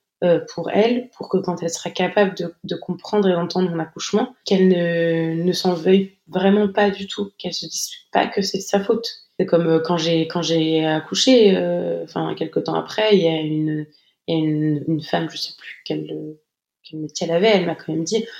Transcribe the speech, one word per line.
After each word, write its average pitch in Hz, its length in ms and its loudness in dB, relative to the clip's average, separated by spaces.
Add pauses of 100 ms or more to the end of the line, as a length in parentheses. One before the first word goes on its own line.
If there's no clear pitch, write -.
(240)
euh, 170 180 4 (120)
pour - 180 -6
elle, 240 440 2
pour - 140 -12
que 190 80 0
quand 180 260 -4
elle 170 60 -2
sera - 200 -8
capable 185 480 0
de, 170 160 -8 (120)
de - 100 -6
comprendre 190 540 -2
et 180 40 4
d'entendre 180 360 0
mon 170 100 -4
accouchement, - 560 -4 (100)
qu'elle 185 220 4
ne, 165 760 2
ne 180 100 2
s'en 180 200 0
veuille 190 400 2 (140)
vraiment 196 400 2
pas 202 240 2
du 196 160 -8
tout, 202 300 -8
qu'elle 175 160 -8
se 170 120 -8
dispute - 460 -10
pas - 160 2
que 202 140 -4
c'est 196 160 -4
de 196 60 -6
sa - 200 0
faute. 226 240 -2 (320)
C'est 185 60 2
comme, 170 220 2
euh, 160 120 4
quand 170 180 -2
j'ai, 160 300 0
quand 175 140 -4
j'ai 160 440 2
accouché, 196 680 4
euh, 175 480 -2
enfin, 160 320 -6
quelque - 240 -4
temps 160 140 -4
après, 214 420 2
il 170 80 6
y 165 40 4
a 160 120 0
une, 156 460 -2 (420)
il 165 80 0
y - 20 2
a 160 60 0
une, 151 440 0
une 160 140 0
femme, 165 300 -4
je - 60 -14
sais - 200 -10
plus - 280 -20
quel, 156 500 -8 (480)
quel 156 160 -14
métier 156 280 -8
elle 165 80 -2
avait, 185 120 2
elle 190 180 4
m'a 165 100 -4
quand - 180 -8
même 160 100 -2
dit : « 214 220 -2 (140)